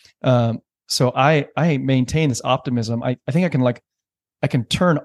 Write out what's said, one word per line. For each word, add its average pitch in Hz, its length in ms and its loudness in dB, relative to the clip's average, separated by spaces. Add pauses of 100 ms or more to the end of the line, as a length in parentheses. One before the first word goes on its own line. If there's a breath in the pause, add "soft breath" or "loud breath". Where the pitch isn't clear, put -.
(240 soft breath)
Um, 120 360 2 (280)
so 127 280 0
I, 139 400 2
I 151 220 0
maintain 135 520 0
this 117 140 -4
optimism. 120 600 -2
I, 127 140 -2 (100)
I 127 40 -6
think 175 140 2
I 170 40 -2
can, 139 120 0
like, 123 220 0 (600)
I 139 40 -2
can 127 180 -2
turn 175 400 0